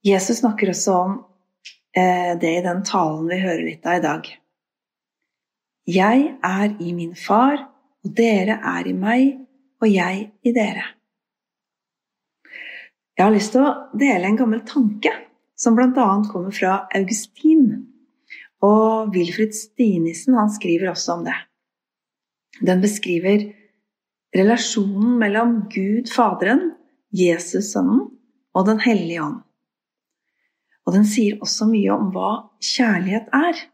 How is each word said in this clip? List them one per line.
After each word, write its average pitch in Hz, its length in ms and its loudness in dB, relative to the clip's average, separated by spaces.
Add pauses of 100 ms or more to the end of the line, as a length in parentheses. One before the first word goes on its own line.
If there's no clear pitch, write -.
Jesus 196 360 2
snakker 214 320 0
også 190 240 -2
om, 185 200 0 (760)
eh, 180 480 0
det 165 180 0
i 180 60 -2
den 180 200 -4
talen 160 440 -2
vi 185 140 -2
hører 170 240 -4
litt 160 200 -10
av 175 120 0
i 160 60 -2
dag. 156 260 -6 (1600)
"Jeg 214 560 2
er 202 380 -2
i 170 120 -6
min 170 220 -8
far, 262 540 0 (360)
og - 100 -10
dere 220 500 2
er 180 240 -6
i 185 80 -4
meg, 247 500 0 (360)
og 214 100 4
jeg 190 400 -2 (100)
i 240 140 0
dere." 202 380 -4 (2250)
Jeg 185 80 4
har 214 80 4
lyst 202 160 0
til 262 160 4
å - 320 -4
dele 202 300 2
en 214 100 2
gammel 226 240 0
tanke 214 480 0 (480)
som 226 160 2
blant 254 240 4
annet 208 320 2
kommer 190 240 -8
fra 190 300 -2 (100)
Augustin. 233 720 2 (960)
Og 220 520 2
Wilfrid 185 400 -2
Stinesen, 196 840 0
han 208 120 2
skriver 180 420 -2
også 175 260 -6
om 165 80 -8
det. 160 100 -6 (1300)
Den 185 200 2
beskriver 196 680 0 (880)
relasjonen 214 840 2
mellom 220 420 0 (120)
Gud 208 420 -2
Faderen, 233 580 0 (420)
Jesus 180 580 0
Sønnen 208 340 2 (480)
og 185 120 2
Den 220 160 2
Hellige 170 420 0
Ånd. 147 160 -8 (1500)
Og 180 80 -2
den 208 120 6
sier 208 380 0
også - 240 -2
mye 202 260 2
om 208 200 0
hva 190 160 -2 (340)
kjærlighet 208 720 -2
er. 330 380 0